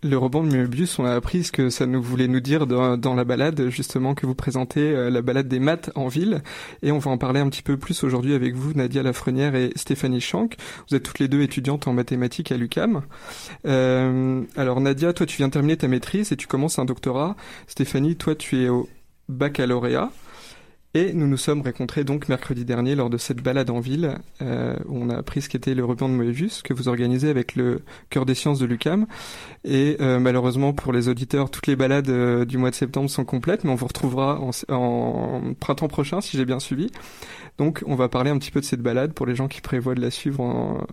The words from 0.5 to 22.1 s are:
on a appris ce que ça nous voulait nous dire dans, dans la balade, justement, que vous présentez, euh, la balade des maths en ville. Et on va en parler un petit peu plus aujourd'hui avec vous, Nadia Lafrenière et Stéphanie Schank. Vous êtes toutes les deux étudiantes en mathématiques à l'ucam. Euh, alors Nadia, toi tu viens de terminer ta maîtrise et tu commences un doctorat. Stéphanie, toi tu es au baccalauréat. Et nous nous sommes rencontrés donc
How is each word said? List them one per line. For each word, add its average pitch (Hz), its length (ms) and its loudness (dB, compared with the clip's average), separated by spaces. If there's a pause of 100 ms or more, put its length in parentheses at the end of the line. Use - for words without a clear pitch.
on 131 60 0
a 123 80 2
appris 165 320 0
ce - 80 -6
que 131 160 2
ça 131 160 0
nous 127 180 2
voulait 127 260 2
nous 131 120 2
dire 143 260 2
dans, 123 300 4
dans 127 180 0
la 123 100 2
balade, 127 440 2
justement, 135 460 -2
que 143 100 -4
vous 127 100 0
présentez, 131 460 -2
euh, 135 300 2
la 123 100 2
balade 127 280 0
des 127 120 0
maths 160 340 2
en 131 140 -2
ville. 160 340 0 (400)
Et 143 100 2
on 151 60 2
va 139 120 0
en 123 80 2
parler 131 220 2
un 139 100 4
petit - 120 -6
peu 139 140 2
plus - 260 -4
aujourd'hui 127 300 2
avec 127 220 2
vous, 139 180 -2
Nadia 131 300 2
Lafrenière 131 520 0
et 127 220 2
Stéphanie 131 460 0
Schank. 226 340 0 (320)
Vous 139 80 2
êtes 131 60 0
toutes - 160 -10
les 139 100 2
deux 143 140 4
étudiantes 139 440 -2
en 131 60 2
mathématiques 123 600 -2
à 131 40 2
l'ucam. 156 460 0 (640)
Euh, 131 760 4 (140)
alors 131 240 2
Nadia, 139 320 2
toi 170 140 0
tu - 100 -8
viens 139 120 2
de 135 40 -2
terminer 151 240 2
ta 139 120 0
maîtrise 151 440 0
et 135 40 2
tu - 100 -12
commences 139 320 0
un 127 80 0
doctorat. 135 500 -2 (300)
Stéphanie, 143 500 0
toi 160 180 0
tu 131 280 0
es 123 80 4
au 123 180 0 (400)
baccalauréat. 131 840 0 (840)
Et 175 200 2
nous 156 160 2
nous 131 80 4
sommes 147 260 0
rencontrés 127 400 -4
donc 143 260 -2